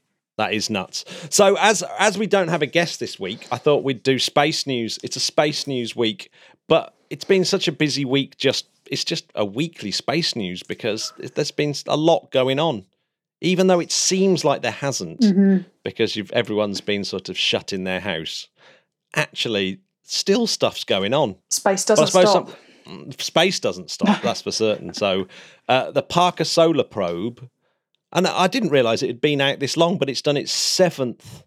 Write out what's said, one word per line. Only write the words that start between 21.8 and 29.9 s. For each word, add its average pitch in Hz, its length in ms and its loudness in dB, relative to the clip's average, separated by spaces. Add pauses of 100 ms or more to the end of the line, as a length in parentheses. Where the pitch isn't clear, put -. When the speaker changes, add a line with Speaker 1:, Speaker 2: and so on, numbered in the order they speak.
Speaker 1:
But 226 120 4
I 156 40 8
Speaker 2:
doesn't 151 60 4
Speaker 1:
suppose 190 220 4
Speaker 2:
stop. 185 200 0 (340)
Speaker 1:
some, - 220 -16
mm, - 160 -12
space 185 380 0
doesn't 90 300 -6
stop, - 320 0
that's 117 200 -2
for 101 100 -6
certain. 107 400 -2
So, 95 360 -2 (400)
uh, 120 240 2
the 139 100 0
Parker 175 420 2
Solar 165 400 4
Probe, 101 640 -6 (640)
and 185 140 2
I 175 220 2
didn't 208 220 -2
realise 117 320 2
it - 60 0
had 120 120 -6
been 147 200 2
out 139 200 0
this 135 180 -4
long, 170 200 4